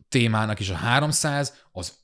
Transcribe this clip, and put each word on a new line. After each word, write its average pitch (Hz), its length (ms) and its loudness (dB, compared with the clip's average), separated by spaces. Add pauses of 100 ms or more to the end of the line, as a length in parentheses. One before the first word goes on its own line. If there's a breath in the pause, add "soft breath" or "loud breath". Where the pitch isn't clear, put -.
témának 110 520 2
is. 98 100 -4
A 95 40 -4
háromszáz 143 960 0
az, 90 200 -10 (120)